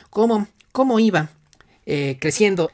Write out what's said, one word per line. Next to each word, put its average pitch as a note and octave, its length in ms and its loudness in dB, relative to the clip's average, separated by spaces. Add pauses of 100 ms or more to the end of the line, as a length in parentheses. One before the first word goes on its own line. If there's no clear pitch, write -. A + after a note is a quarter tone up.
(100)
cómo, G#3+ 380 0 (240)
cómo B3+ 260 0
iba, F3+ 320 0 (560)
eh, C#3 340 -4
creciendo F3+ 540 0